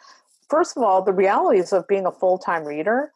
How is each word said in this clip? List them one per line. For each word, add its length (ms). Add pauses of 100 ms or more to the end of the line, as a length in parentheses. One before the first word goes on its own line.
(500)
First 260
of 60
all, 200
the 100
realities 600
of 160
being 180
a 60
full-time 520
reader 520